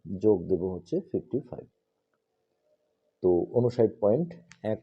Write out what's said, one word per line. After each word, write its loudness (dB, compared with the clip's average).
যোগ 2
দেব 0
হচ্ছে -6
ফিফটি -4
ফাইভ। -12
তো 2
ঊনষাট 2
পয়েন্ট 0
এক -4